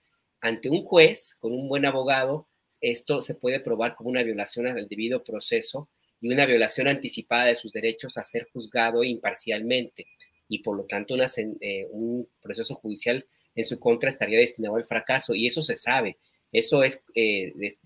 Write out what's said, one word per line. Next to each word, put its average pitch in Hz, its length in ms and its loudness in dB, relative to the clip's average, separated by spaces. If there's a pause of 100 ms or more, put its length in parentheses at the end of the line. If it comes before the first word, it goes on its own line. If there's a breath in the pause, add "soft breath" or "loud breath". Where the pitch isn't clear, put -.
(400)
Ante 113 300 -2
un 180 140 2
juez, - 560 6
con 113 120 -4
un 131 160 -6
buen 139 160 0
abogado, 135 640 0 (340)
esto 127 400 0
se - 140 -6
puede 131 260 -2
probar 117 340 -2
como 117 160 -8
una 123 120 0
violación 113 460 -4
al 113 200 -6
debido 117 360 -4
proceso 113 640 -4 (320)
y 120 120 -2
una 139 140 4
violación 123 400 4
anticipada 123 600 0
de 120 80 4
sus 117 180 -8
derechos 113 440 -4
a 110 60 -8
ser - 300 -8
juzgado 117 500 0
imparcialmente 113 1040 -4 (420 soft breath)
y 104 120 -6
por 104 160 -4
lo 98 80 -8
tanto 104 300 -6
una 127 100 2
sen-, 110 360 -4
eh, 98 300 -6
un 117 380 -4 (120)
proceso 110 340 -8
judicial 120 520 -4 (280)
en 113 100 -2
su - 160 -4
contra 117 280 2
estaría 113 300 0
destinado 113 380 2
al 117 80 0
fracaso 120 500 0
y 113 120 2
eso 156 160 0
se 110 140 -2
sabe, 120 420 0 (340)
eso 135 320 4
es, 131 180 0 (120)
eh, 104 460 2
es, 101 260 -6